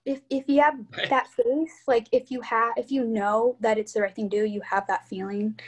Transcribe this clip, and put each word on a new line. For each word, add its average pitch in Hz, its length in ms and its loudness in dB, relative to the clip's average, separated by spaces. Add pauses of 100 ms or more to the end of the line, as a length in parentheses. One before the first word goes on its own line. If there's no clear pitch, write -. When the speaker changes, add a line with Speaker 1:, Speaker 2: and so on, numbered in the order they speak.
Speaker 1:
if, 269 160 -4 (100)
if 269 180 -2
you 285 120 4
have 294 180 4 (180)
Speaker 2:
Right. - 140 -4
Speaker 1:
that 262 180 2
faith, 269 440 0 (160)
like, 233 240 2
if 254 180 0
you 254 120 -6
have, 233 340 0
if 240 160 -4
you 262 120 2
know 226 560 2
that 220 180 2
it's 214 160 -6
the 214 80 2
right 196 120 0
thing 202 160 -4
to 208 80 0
do, 214 60 2
you 208 160 -2
have 196 260 -2
that - 220 -4
feeling, 202 600 -6